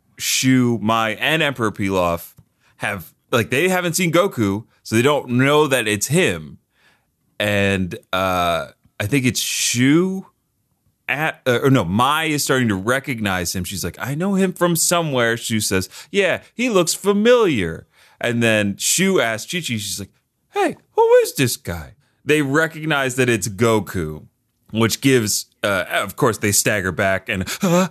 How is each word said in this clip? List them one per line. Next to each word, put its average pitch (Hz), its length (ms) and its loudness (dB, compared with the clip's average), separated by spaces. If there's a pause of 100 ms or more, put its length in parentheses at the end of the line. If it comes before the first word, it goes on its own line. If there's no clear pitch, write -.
(180)
Shu, 127 640 0
Mai, 113 300 0
and 139 300 0
Emperor 123 300 -2
Pilaf 92 640 -2 (440)
have, 104 360 -8 (160)
like, 117 200 0
they 156 180 2
haven't 180 260 0
seen 175 180 0
Goku, 113 540 0 (160)
so - 140 -2
they 117 60 4
don't 131 280 0
know 143 380 4
that 123 200 0
it's 104 200 -2
him. 98 500 -2 (800)
And, 98 560 0 (180)
uh, 87 560 -2 (300)
I 104 80 -4
think 131 180 0
it's 123 160 0
Shu 170 840 0 (840)
at, 147 380 -4
uh, 120 160 2
or 139 80 4
no, 123 140 4
Mai 127 400 0
is 147 200 -2
starting 127 240 2
to 104 60 0
recognize 101 840 -2
him. 90 80 -4
She's 87 180 -8
like, 85 160 -8
"I 131 160 -8
know 190 200 -2
him 185 180 2
from 175 240 0
somewhere." 135 600 0
Shu 113 220 -4
says, 98 300 -2 (240)
"Yeah, 175 300 0 (120)
he 247 160 -2
looks 180 240 2
familiar." 202 920 2 (340)
And 120 220 0
then 107 340 2
Shu 185 440 0
asks 113 300 -2
Chi-Chi, 175 120 -6 (160)
she's 98 200 -8
like, 98 140 -14 (380)
"Hey, 370 260 -2 (160)
who 453 200 4 (100)
is - 120 -6
this 131 220 0
guy?" 80 380 -12 (300)
They 151 180 2
recognize 151 720 0
that 127 140 2
it's 117 180 0
Goku, 95 800 -2 (440)
which 110 300 0
gives, 120 460 2 (180)
uh, 95 240 0
of 104 280 -4
course, 117 220 2
they 104 140 0
stagger 98 400 0
back 95 380 -2
and, 95 120 -2
<laughs> - 200 -8
uh, 180 280 2